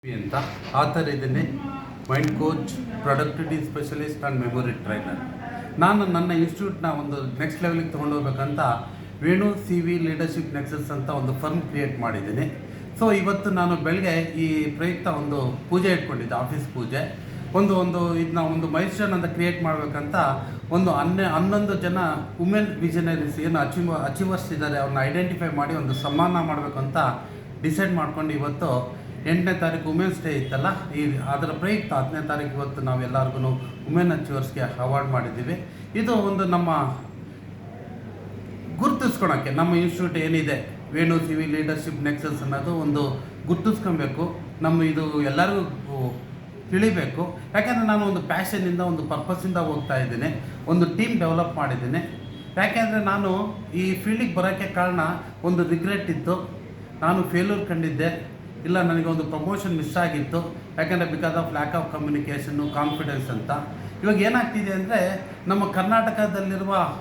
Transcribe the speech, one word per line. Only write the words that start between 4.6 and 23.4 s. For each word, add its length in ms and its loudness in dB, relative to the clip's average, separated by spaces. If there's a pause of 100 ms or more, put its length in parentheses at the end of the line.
ಟ್ರೈನರ್. 480 -4 (600)
ನಾನು 260 6
ನನ್ನ 260 2
ಇನ್‌ಸ್ಟಿಟ್ಯೂಟ್‌ನ 540 0
ಒಂದು 540 -4
ನೆಕ್ಸ್ಟ್ 240 -2
ಲೆವೆಲ್‌ಗೆ 260 0
ತೊಗೊಂಡು 260 -2
ಹೋಗ್ಬೇಕಂತ 440 0 (640)
ವೇಣು 440 4
ಸಿ 140 2
ವಿ 160 2
ಲೀಡರ್‌ಶಿಪ್ 560 -2
ನೆಕ್ಸಸ್ 380 -4
ಅಂತ 180 -4
ಒಂದು 240 0
ಫರ್ಮ್ 280 -2
ಕ್ರಿಯೇಟ್ 380 -2
ಮಾಡಿದ್ದೀನಿ. 520 -2 (480)
So 180 6
ಇವತ್ತು 320 0
ನಾನು 260 4
ಬೆಳಗ್ಗೆ 460 2
ಈ 560 0
ಪ್ರಯುಕ್ತ 300 -2
ಒಂದು 600 -2
ಪೂಜೆ 220 4
ಇಟ್ಕೊಂಡಿದ್ದೆ, 440 0
ಆಫೀಸ್ 320 -2
ಪೂಜೆ. 500 -4 (360)
ಒಂದು, 220 6
ಒಂದು 420 2
ಇದನ್ನ 220 2
ಒಂದು 280 2
ಮೈಲ್‌ಸ್ಟೋನ್ 460 0
ಅಂತ 120 2
ಕ್ರಿಯೇಟ್ 380 0
ಮಾಡ್ಬೇಕಂತ 520 -2 (560)
ಒಂದು 200 4
ಹನ್ನೆ-, 340 2
ಹನ್ನೊಂದು 480 2
ಜನ 240 0 (420)
ವುಮೆನ್ 280 2
ವಿಷನರೀಸ್ 720 0
ಏನು 200 2